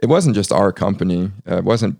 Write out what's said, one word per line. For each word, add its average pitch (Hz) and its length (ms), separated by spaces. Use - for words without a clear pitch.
it - 40
wasn't 151 300
just 101 160
our 98 200
company. 92 580
Uh, 87 80
it 90 60
wasn't 110 360